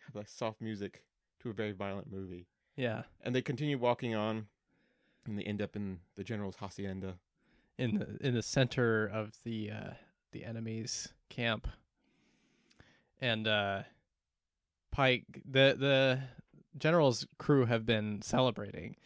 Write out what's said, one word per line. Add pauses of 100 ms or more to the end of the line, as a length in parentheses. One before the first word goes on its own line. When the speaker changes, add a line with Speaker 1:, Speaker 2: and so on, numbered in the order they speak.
Speaker 1:
have,
like,
soft
music (380)
to
a
very
violent
movie. (300)
Speaker 2:
Yeah. (180)
Speaker 1:
And
they
continue
walking
on, (760)
and
they
end
up
in (160)
the
general's
hacienda. (600)
Speaker 2:
In
the,
in
the
center
of (120)
the,
uh, (420)
the
enemy's (160)
camp. (1500)
And,
uh, (1080)
Pike, (240)
the,
the (560)
general's (120)
crew
have
been
celebrating,